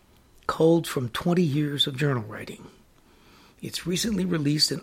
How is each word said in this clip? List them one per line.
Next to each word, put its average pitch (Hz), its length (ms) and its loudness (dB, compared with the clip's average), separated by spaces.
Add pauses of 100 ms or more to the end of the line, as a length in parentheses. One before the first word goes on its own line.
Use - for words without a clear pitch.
(480)
culled 165 400 4
from 123 220 -4
twenty 175 340 0
years 147 440 0
of 135 100 -6
journal 135 260 0
writing. - 440 -14 (920)
It's - 240 -8
recently 185 380 0
released 151 480 2
and 135 120 -4